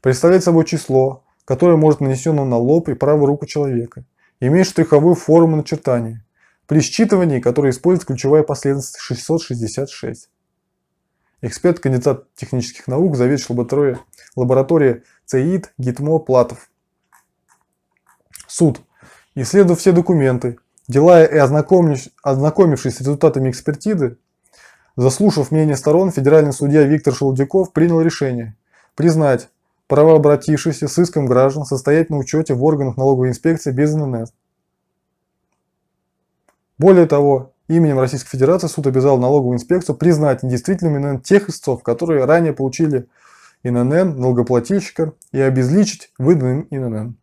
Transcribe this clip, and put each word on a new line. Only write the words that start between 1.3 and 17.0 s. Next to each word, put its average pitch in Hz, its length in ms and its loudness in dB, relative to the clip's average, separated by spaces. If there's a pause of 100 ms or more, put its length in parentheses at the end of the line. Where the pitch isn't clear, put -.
которое 160 300 2
может 151 240 2
нанесенно 139 420 -2
на 123 140 -2
лоб 151 320 0
и 135 40 -4
правую 143 340 2
руку 143 180 -2
человека, 127 580 -6 (380)
имеет 165 260 2
штриховую 160 480 2
форму 160 400 4
начертания, 120 680 -6 (400)
при 156 140 2
считывании 180 600 0
которой 127 320 0
используется 175 360 0
ключевая 143 360 0
последовательность 139 560 -6
шестьсот 160 420 -6
шестьдесят 120 480 -8
шесть. - 400 -14 (1120)
Эксперт, 147 380 -2
кандидат 131 460 -2 (100)
технических - 520 -10
наук, 147 280 -2
заведующий 127 380 -2
лабораторией, 127 440 -2 (380)
лабораторией 131 680 0 (220)
цеид 170 520 -2
гитмо 139 420 -4
Платов. 123 500 -2 (1800)